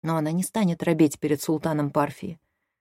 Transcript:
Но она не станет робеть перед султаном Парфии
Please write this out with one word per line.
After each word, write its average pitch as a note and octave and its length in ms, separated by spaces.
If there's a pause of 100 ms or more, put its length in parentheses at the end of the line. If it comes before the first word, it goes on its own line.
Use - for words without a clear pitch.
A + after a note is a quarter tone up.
Но D#3+ 140
она D#3 160
не F3 100
станет F#3 400
робеть D#3+ 360
перед D3+ 220
султаном D3+ 500
Парфии C#3+ 500 (400)